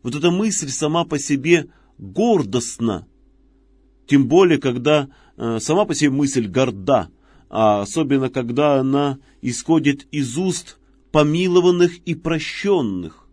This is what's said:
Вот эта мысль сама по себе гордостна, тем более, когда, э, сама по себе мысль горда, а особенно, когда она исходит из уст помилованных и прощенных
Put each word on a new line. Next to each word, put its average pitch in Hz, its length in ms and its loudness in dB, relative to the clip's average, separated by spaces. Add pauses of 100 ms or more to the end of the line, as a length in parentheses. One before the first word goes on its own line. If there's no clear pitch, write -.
Вот 123 120 -6
эта 165 140 0
мысль 185 400 -2
сама 156 340 -2
по 156 140 -6
себе 147 500 0 (300)
гордостна, 117 1080 -2 (960)
тем 139 220 4
более, 165 320 4
когда, 135 500 0 (260)
э, 113 240 -4
сама 190 260 0
по 165 100 -6
себе 147 160 0
мысль 135 360 -2
горда, 101 640 0 (400)
а 107 320 2
особенно, 131 480 -2
когда 135 500 0
она 135 380 -2 (240)
исходит 143 720 -2
из 135 260 -6
уст 180 400 -6 (340)
помилованных 175 920 2
и 170 80 -6
прощенных 151 1200 -4